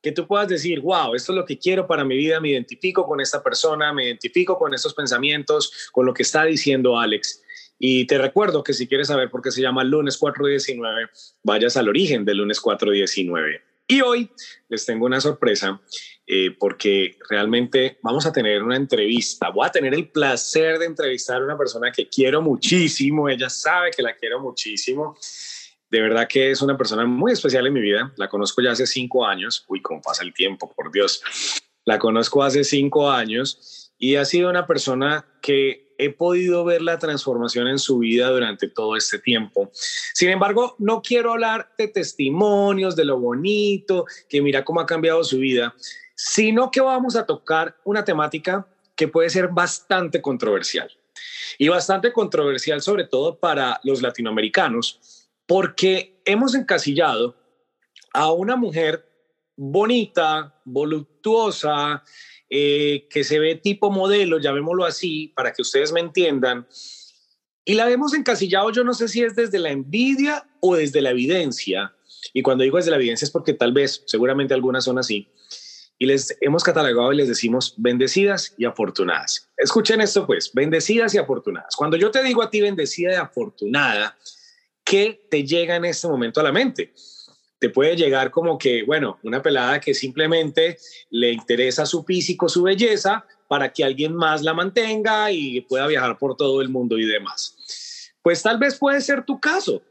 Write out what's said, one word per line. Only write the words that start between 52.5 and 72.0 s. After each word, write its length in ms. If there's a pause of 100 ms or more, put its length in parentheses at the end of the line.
sobre 240
todo 340
para 460
los 160
latinoamericanos, 1300 (180)
porque 800
hemos 300
encasillado 840 (800)
a 180
una 240
mujer 500 (500)
bonita, 960 (100)
voluptuosa, 1400 (480)
eh, 560
que 140
se 160
ve 160
tipo 380
modelo, 480
llamémoslo 440
así, 520
para 160
que 100
ustedes 300
me 80
entiendan, 640 (1000)
y 100
la 140
hemos 240
encasillado, 600
yo 100
no 100
sé 140
si 160
es 140
desde 240
la 100
envidia 800 (100)
o 160
desde 260
la 100
evidencia, 840 (380)